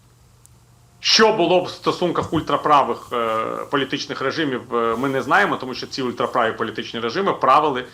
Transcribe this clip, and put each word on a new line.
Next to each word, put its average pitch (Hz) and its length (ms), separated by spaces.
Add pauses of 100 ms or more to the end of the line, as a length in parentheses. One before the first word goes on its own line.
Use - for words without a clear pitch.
(1000)
Що - 340
було 170 280
б - 40
в - 40
стосунках 175 640
ультраправих, 143 800
е, 113 240 (340)
політичних 135 500
режимів, 127 540
е, 117 220
ми 135 120
не 135 120
знаємо, 165 340
тому 127 180
що 120 140
ці - 140
ультраправі 120 520
політичні 113 460
режими 143 340
правили 139 600